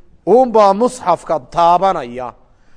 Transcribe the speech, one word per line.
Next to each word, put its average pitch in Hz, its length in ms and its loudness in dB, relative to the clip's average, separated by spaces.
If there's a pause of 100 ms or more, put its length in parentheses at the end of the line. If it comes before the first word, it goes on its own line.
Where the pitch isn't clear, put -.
(280)
uunbaa 214 460 4
musxafka 180 640 -4
taabanaya. 160 920 -2 (440)